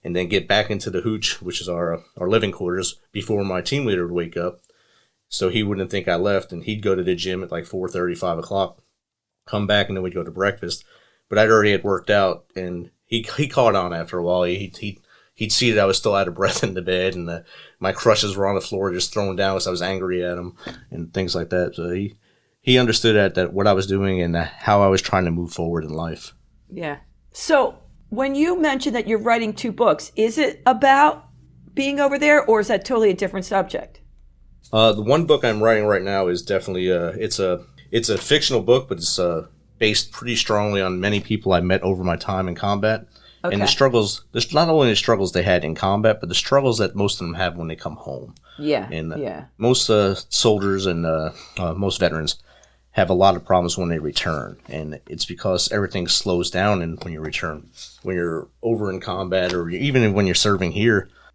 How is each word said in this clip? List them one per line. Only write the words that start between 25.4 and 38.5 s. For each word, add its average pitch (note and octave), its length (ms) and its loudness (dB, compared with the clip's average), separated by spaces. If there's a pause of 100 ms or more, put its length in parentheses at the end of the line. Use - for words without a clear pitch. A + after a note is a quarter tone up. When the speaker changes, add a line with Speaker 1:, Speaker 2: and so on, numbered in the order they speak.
Speaker 1:
forward E2+ 320 -4
in D2+ 100 -10
life. E2 400 -10 (380)
Speaker 2:
Yeah. D#3+ 260 -10 (360)
So - 440 2 (320)
when C4 240 -2
you E4+ 260 2
mentioned C4+ 360 0
that A3+ 120 -2
you're A3 120 0
writing A3+ 340 0
two A3 180 -6
books, G#3+ 440 0
is A3+ 240 0
it C4 260 0
about C#4 600 4 (500)
being C#4 240 0
over C#4 180 2
there, D4 280 4
or A3 140 4
is G#3 100 -2
that G#3+ 140 0
totally A3 280 2
a F3+ 40 -2
different F#3+ 300 -4
subject? - 560 -4 (720)
Speaker 1:
Uh, A2 200 6
the G#2 100 -2
one C#3+ 240 2
book D3 180 4
I'm G#2+ 200 0
writing A2 220 4
right G2+ 180 4
now G2 240 0
is F2+ 160 0
definitely, F#2 480 -2
uh, E2+ 260 0
it's G#2 220 -4
a, F2+ 240 0 (280)
it's A2+ 180 0
a G#2 100 0
fictional C#3+ 420 2